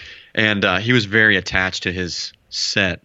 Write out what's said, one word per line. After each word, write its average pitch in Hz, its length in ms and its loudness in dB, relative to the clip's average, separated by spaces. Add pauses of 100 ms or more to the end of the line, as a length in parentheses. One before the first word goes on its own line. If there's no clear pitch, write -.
(340)
And, 107 320 2
uh, 92 140 2
he 117 140 0
was 113 120 2
very 104 320 4
attached 92 460 -2
to 92 80 -2
his 87 420 -6 (160)
set - 560 -2